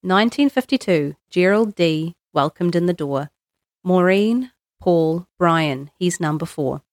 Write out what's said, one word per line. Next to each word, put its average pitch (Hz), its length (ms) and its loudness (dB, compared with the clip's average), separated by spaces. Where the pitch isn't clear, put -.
Nineteen 214 460 2
fifty-two, 180 640 -2
Gerald 202 460 2
D 160 420 -2
welcomed 156 420 -2
in 175 120 0
the 175 80 0
door. 143 360 -6
Maureen, 196 680 2
Paul, 170 460 0
Brian, 156 600 0
he's 180 200 -2
number 156 280 -4
four. 139 340 -6